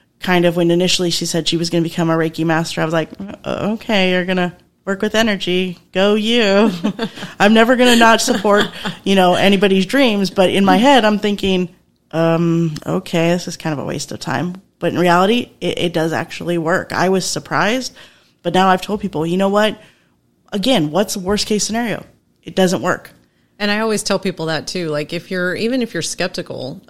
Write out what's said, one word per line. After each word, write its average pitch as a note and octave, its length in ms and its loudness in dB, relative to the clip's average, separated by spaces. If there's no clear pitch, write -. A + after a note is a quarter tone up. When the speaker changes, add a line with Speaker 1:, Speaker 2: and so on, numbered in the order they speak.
Speaker 1:
kind F3 260 0
of, E3+ 100 2
when E3+ 160 2
initially F3 400 0
she F3 160 -4
said D#3+ 200 -4
she E3+ 100 -2
was E3 120 -2
gonna E3+ 140 0
become E3 260 -2
a E3 80 2
Reiki D#3+ 280 -2
master, E3 360 -2
I D#3+ 40 -2
was D#3+ 80 -4
like, D#3+ 160 -2
"Uh, F3 300 -4
okay, G3+ 380 0
you're F3+ 140 0
gonna F3+ 300 -2
work G3 200 -4
with G#3+ 100 -4
energy. F#3 640 -2
Go G3+ 240 2
you." A3 560 2
<laughs> - 340 -14
I'm G#3 140 6
never A3+ 220 6
gonna B3 220 6
not A3+ 220 6
support, G#3 460 2
you F#3+ 100 2
know, F3+ 220 4
anybody's F#3+ 500 4
dreams. G#3 460 0
But - 180 2
in G3 160 2
my F#3 120 4
head, B3 280 6
I'm G#3+ 140 2
thinking, F#3+ 500 -2
um, E3 640 2
"Okay, E3 440 -2
this F3 180 -2
is D#3 100 -12
kind D#3 160 -6
of C3+ 60 -6
a B2+ 60 -8
waste D3+ 260 -8
of C#3+ 80 -12
time." D#3 400 -6
But F3 140 -2
in - 60 -2
reality, F3+ 520 2
it, - 160 -4
it E3+ 160 -4
does E3 200 -2
actually E3 440 -6
work. - 360 -2
I E3+ 160 0
was F#3 160 0
surprised, F#3 680 -4
but E3+ 140 -4
now F#3+ 140 4
I've F#3 120 2
told G#3 200 -6
people, D#3+ 240 -4
"You E3+ 120 -2
know G3 120 2
what? G#3 300 0
Again, G3 400 0
what's F#3+ 220 -2
the G#3 60 -8
worst G3 260 -2
case G#3 180 -2
scenario? A3+ 400 -4
It - 140 -14
doesn't F#3 260 2
work." D#3+ 300 -4
Speaker 2:
And G#3 120 -2
I G#3 80 -2
always A3 240 -2
tell G3 160 -2
people E3+ 280 -6
that D3+ 200 -4
too. F3 220 -6
Like, D3+ 240 -6
if E3+ 180 -10
you're, F3+ 240 -4
even A#3+ 260 -2
if A3+ 120 -6
you're E3 100 -6
skeptical, E3+ 880 -8